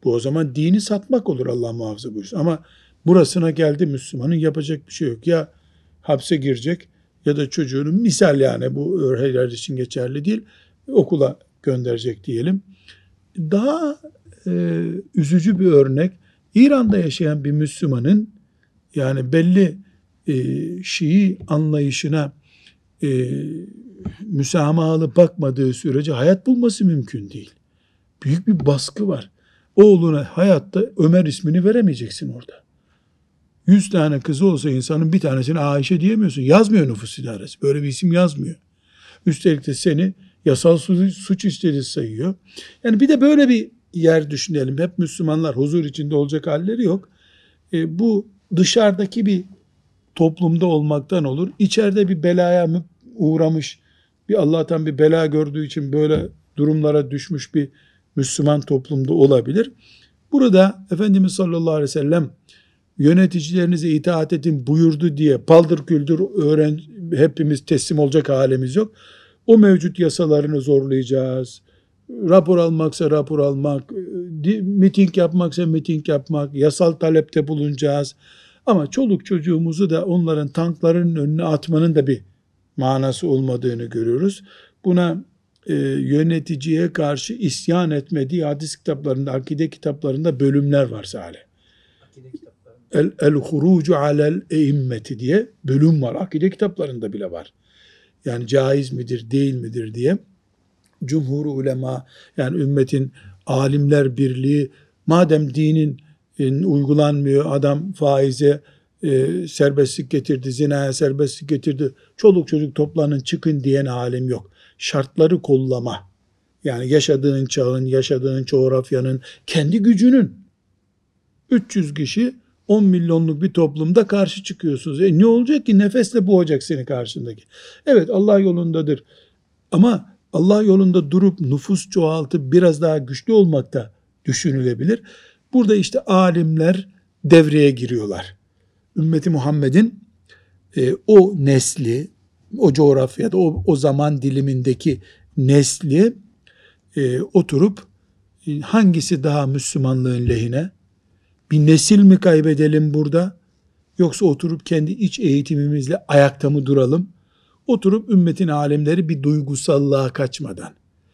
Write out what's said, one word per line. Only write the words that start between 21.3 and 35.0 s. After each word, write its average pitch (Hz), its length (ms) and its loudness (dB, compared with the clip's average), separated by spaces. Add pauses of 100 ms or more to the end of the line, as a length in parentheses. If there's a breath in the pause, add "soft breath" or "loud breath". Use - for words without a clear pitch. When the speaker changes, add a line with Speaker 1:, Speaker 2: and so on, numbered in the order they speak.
Speaker 1:
anlayışına, 151 840 -2 (720 soft breath)
e, 127 260 -2 (920)
müsamahalı 160 920 -2
bakmadığı 135 580 2
sürece 147 380 -4
hayat 156 360 2
bulması 240 380 0
mümkün 127 440 -2
değil. - 220 -18 (720)
Büyük 165 240 -2
bir 170 180 0
baskı 143 420 -2
var. 143 240 -8 (440)
Oğluna 170 480 6
hayatta 185 640 0 (120)
Ömer 170 280 4
ismini 156 400 -2
veremeyeceksin 156 640 0
orada. - 380 -18 (1000)
Yüz 190 220 4
tane 151 300 0
kızı 143 260 -2
olsa 151 240 0
insanın 156 440 -2